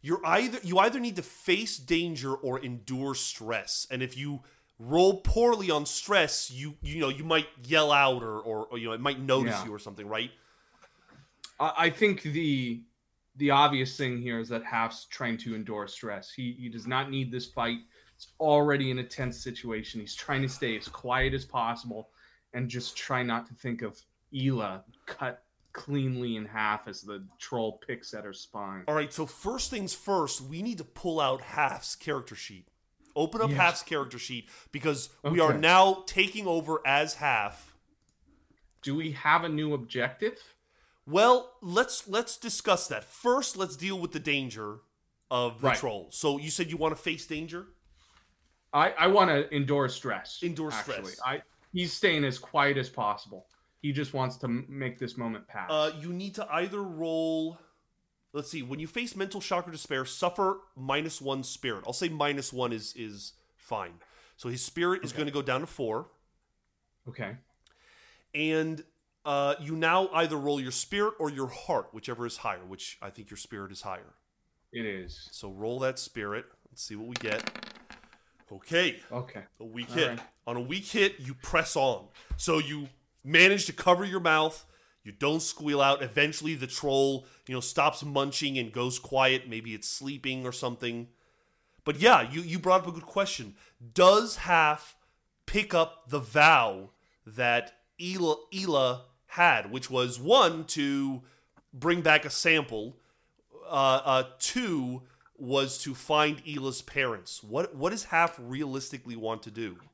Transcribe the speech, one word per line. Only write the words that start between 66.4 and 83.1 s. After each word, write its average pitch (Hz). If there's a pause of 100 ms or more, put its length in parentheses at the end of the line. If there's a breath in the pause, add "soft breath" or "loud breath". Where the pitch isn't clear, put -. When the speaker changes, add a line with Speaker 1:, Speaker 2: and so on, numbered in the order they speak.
Speaker 2:
Okay. 120 (1000 soft breath)
Speaker 1:
And, 156 (420)
uh, 143
you 156
now 175
either 160
roll 143
your 127
spirit 202
or 156
your 135
heart, 123
whichever 117
is 117
higher, 92
which 92
I 101
think 101
your 101
spirit 98
is 92
higher. 92 (560)
Speaker 2:
It 117
is. 95
Speaker 1:
So 101
roll 110
that 131
spirit. 104 (260)
Let's -
see 104
what 110
we 123
get. 110 (1040 soft breath)
Okay. 160 (120)
Speaker 2:
Okay. 113 (160)
Speaker 1:
A 113
weak 117
Speaker 2:
All 117
Speaker 1:
hit. 151
Speaker 2:
right. 117 (280)
Speaker 1:
On 120
a 123
weak 170
hit, 202
you 131
press -
on. 135 (300 loud breath)
So 160
you 143 (340)